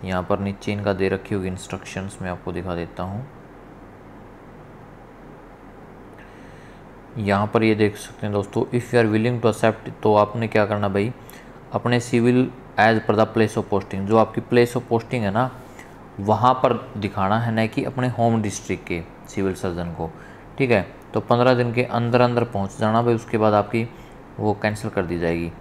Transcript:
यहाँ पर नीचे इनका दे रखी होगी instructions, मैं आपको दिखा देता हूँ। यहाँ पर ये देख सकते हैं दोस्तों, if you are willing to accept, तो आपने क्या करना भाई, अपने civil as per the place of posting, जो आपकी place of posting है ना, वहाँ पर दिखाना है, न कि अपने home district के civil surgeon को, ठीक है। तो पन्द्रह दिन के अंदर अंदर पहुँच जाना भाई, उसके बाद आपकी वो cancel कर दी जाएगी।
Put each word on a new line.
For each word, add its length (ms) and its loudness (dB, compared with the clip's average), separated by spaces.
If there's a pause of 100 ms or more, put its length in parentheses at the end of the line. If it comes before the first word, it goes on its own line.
यहाँ 180 -2
पर 160 0
नीचे 340 -4
इनका 200 -2
दे 160 0
रखी 260 -4
होगी 140 -2
instructions, 720 -10
मैं 80 -6
आपको 220 -8
दिखा 220 -6
देता 280 -8
हूँ। 240 -8 (4000)
यहाँ 280 2
पर 160 2
ये 120 6
देख 220 2
सकते 300 -12
हैं 80 -4
दोस्तों, 280 -2
if 120 -6
you 200 -4
are 100 6
willing 380 0
to 20 -6
accept, 460 0 (120)
तो 120 4
आपने 340 2
क्या 180 2
करना 220 -2
भाई, 240 0 (600)
अपने 280 0
civil 500 2 (300)
as 200 6
per 100 -2
the 160 4
place 280 0
of 40 0
posting, 360 -2
जो 220 0
आपकी 240 2
place 280 2
of 80 -8
posting 380 -2
है 160 -2
ना, 200 0 (720)
वहाँ 340 4
पर 420 0
दिखाना 420 0
है, 260 0
न 20 0
कि 180 -4
अपने 240 -2
home 340 2
district 440 -6
के 160 -4 (260)
civil 260 -2
surgeon 300 -4
को, 280 -8 (460)
ठीक 120 0
है। 240 2 (200)
तो 60 2
पन्द्रह 340 4
दिन 180 0
के 120 0
अंदर 360 0
अंदर 240 4
पहुँच 340 -4
जाना 240 2
भाई, 120 4
उसके 240 -4
बाद 160 4
आपकी 340 0 (520)
वो 220 0
cancel 280 -4
कर 120 -2
दी 160 -4
जाएगी। 420 -2